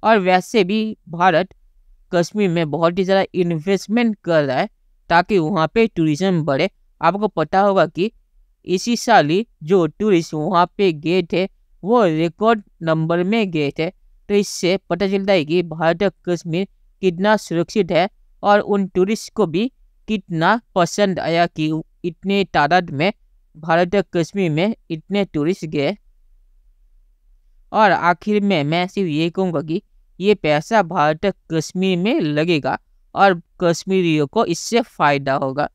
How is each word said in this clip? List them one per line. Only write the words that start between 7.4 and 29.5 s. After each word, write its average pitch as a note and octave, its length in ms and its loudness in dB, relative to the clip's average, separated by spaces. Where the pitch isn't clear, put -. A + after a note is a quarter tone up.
होगा G3 260 4
कि F3 260 -4
इसी A3 320 -2
साल F#3 320 4
ही F#3+ 180 0
जो E3+ 240 2
टूरिस्ट F3+ 460 0
वहाँ F3 440 0
पे F#3+ 160 2
गए D#3+ 300 -2
थे, F3+ 260 -2
वो A3 220 2
रिकॉर्ड F3 580 0
नंबर E3 420 0
में G3+ 280 -2
गए D3 200 -2
थे। D#3+ 180 -4
तो G#3 40 -2
इससे F#3+ 440 0
पता F#3 300 -4
चलता G3 260 0
है E3 120 2
कि E3+ 180 0
भारत E3 400 -2
का F#3 300 -4
कश्मीर F3 340 -4
कितना F#3+ 360 2
सुरक्षित E3+ 540 -2
है F3 180 2
और G3+ 160 4
उन G3 280 -2
टूरिस्ट F#3+ 460 -2
को G#3 120 0
भी F3+ 260 -2
कितना F#3+ 540 0
पसंद F#3 440 0
आया E3+ 260 0
कि D#3 360 -4
इतने F#3+ 380 -2
तादाद E3+ 460 0
में D#3+ 240 -2
भारत E3+ 360 0
का G3+ 80 2
कश्मीर F3 500 -2
में F3+ 240 -2
इतने F#3+ 340 -4
टूरिस्ट E3 400 -4
गए। D#3 320 -4
और A3 200 4
आखिर F3+ 500 0
में G3 220 0
मैं E3+ 240 -2
सिर्फ F#3 220 -4
ये D#3 200 -2
कहूँगा E3+ 320 -2